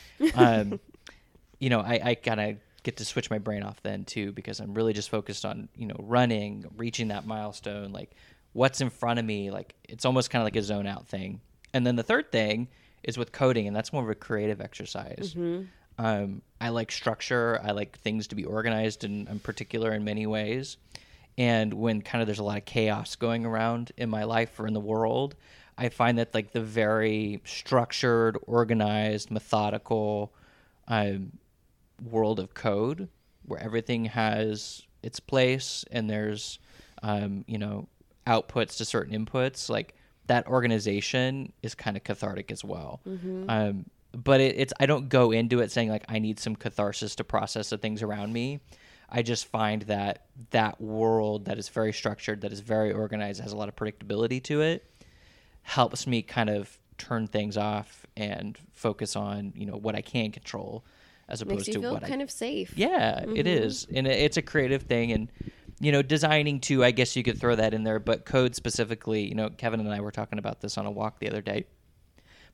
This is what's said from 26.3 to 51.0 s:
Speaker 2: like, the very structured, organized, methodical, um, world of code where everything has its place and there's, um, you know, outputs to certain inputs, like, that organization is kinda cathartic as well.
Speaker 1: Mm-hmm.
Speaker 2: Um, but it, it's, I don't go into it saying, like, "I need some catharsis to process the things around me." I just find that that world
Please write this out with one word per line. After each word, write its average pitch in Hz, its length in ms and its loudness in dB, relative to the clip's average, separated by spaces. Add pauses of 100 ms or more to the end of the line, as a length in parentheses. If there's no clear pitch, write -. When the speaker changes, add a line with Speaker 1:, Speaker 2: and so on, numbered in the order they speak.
Speaker 2:
like, 110 180 0
the 117 100 -2
very 107 840 2
structured, 120 920 2 (100)
organized, 107 840 2
methodical, 107 1000 0 (560)
um, 101 440 0 (720)
world 110 360 2
of 95 140 -6
code 120 540 0 (380)
where - 160 -8
everything 113 440 -2
has 110 800 -2 (180)
its - 160 -12
place 131 720 2
and 110 180 -2
there's, 107 500 -4 (440)
um, 104 440 -2
you 110 100 -6
know, 104 300 -6 (400)
outputs 113 500 2
to 113 80 -2
certain 107 400 -2
inputs, 131 440 -2
like, 110 260 -2 (320)
that 120 200 4
organization 120 1040 0 (120)
is 113 120 -8
kinda 101 240 -4
cathartic 98 520 -6
as 104 120 -10
well. - 440 -10
Speaker 1:
Mm-hmm. 185 420 -8
Speaker 2:
Um, 104 360 0 (280)
but 135 280 4
it, 135 160 4
it's, 131 220 0
I 139 60 6
don't 139 240 2
go 123 220 8
into 117 280 4
it 113 120 2
saying, 117 180 2
like, 107 200 -2
"I 110 100 0
need 110 200 -2
some 110 160 -4
catharsis 104 640 -2
to 107 60 -4
process 104 460 -2
the 110 80 -2
things 107 260 -4
around 104 300 -4
me." 131 260 -4 (500)
I 120 120 0
just 113 240 -2
find 107 380 0
that 101 420 -2 (260)
that 110 300 2
world 107 640 2